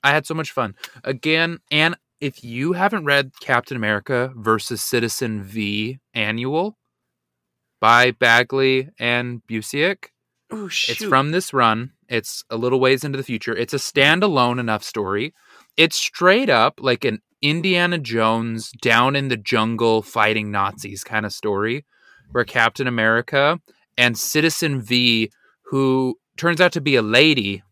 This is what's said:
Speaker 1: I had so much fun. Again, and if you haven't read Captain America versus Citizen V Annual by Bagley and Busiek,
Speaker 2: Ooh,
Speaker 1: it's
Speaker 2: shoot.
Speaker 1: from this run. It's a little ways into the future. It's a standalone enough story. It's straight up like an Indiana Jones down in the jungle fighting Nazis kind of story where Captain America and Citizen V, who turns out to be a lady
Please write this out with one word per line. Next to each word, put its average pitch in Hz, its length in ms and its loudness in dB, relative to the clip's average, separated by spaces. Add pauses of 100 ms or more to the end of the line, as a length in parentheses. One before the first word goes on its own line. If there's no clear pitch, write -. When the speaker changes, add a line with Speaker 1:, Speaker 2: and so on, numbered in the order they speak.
Speaker 1:
I 139 80 4
had 151 140 0
so 160 80 -8
much 156 180 -6
fun. 110 240 -4 (280)
Again, 160 560 -2 (120)
and 156 240 2 (240)
if 139 240 -8
you 127 300 -4
haven't 190 320 -2
read 139 340 0
Captain 127 380 -4
America 120 580 -2
versus 110 460 -2
Citizen 113 640 -4
V 107 560 -4 (140)
Annual 123 640 -4 (1000)
by 120 320 6
Bagley 131 760 2 (100)
and 120 480 -4
Busiek, 143 600 -4 (460)
Speaker 2:
Ooh, 214 120 -10
Speaker 1:
it's 175 100 -10
Speaker 2:
shoot. - 340 -4
Speaker 1:
from 139 220 2
this 180 220 -4
run. 120 400 0 (160)
It's - 400 -6
a 113 80 -8
little 123 240 0
ways 131 240 2
into 139 120 -6
the 135 60 -8
future. 117 320 -6
It's 117 180 -6
a 139 40 -4
standalone 139 840 2
enough 110 240 -2
story. 104 500 -6 (420)
It's 160 220 2
straight 202 520 2
up 123 320 4
like 127 220 0
an 110 160 -2 (220)
Indiana 175 560 0
Jones 113 720 -2 (100)
down 120 360 4
in 139 100 -2
the 127 80 -2
jungle 113 680 2
fighting 107 500 0
Nazis 101 520 -4
kind 107 220 -4
of 98 80 -8
story 107 500 -4 (480)
where 120 140 0
Captain 120 420 0
America 120 720 0 (380)
and 120 200 2
Citizen 151 640 0
V, 113 500 2 (320)
who 131 540 0 (200)
turns 170 240 0
out 180 120 4
to 170 60 -4
be 139 160 0
a 117 60 6
lady 110 600 2 (100)